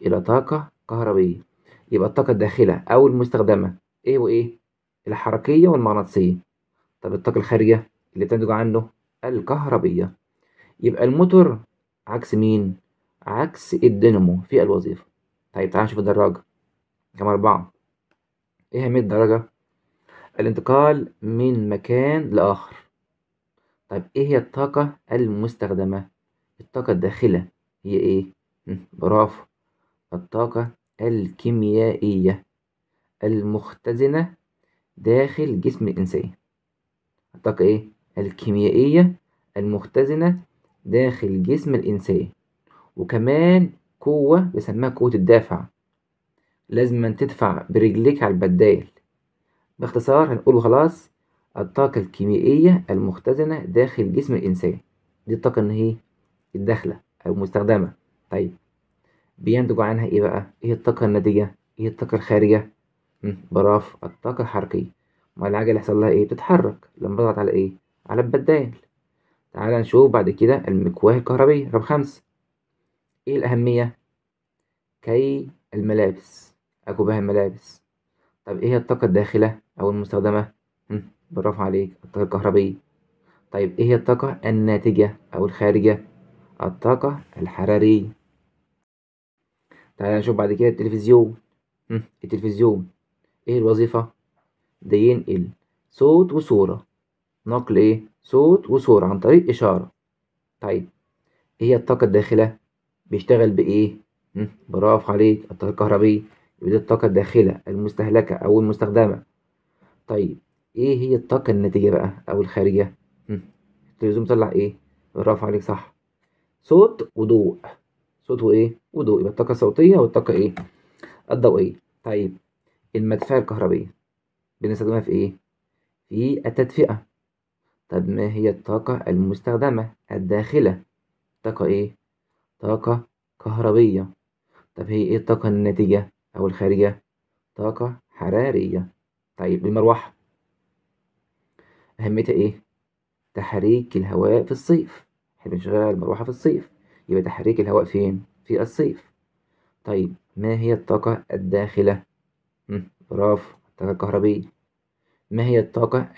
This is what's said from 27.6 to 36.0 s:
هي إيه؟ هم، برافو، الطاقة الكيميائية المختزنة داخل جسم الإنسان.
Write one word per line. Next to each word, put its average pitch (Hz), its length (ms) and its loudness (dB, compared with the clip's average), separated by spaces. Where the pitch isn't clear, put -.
هي 98 140 -4
إيه؟ 95 280 0
هم، 95 120 -10
برافو، 107 500 0
الطاقة 117 560 -6
الكيميائية 104 1400 -2
المختزنة 117 1080 -4
داخل 127 640 0
جسم 104 260 -4
الإنسان. 90 440 -4